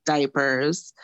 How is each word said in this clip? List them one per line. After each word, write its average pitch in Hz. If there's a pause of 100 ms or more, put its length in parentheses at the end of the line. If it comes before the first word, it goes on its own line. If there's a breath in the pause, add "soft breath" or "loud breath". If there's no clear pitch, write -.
diapers 143 (100)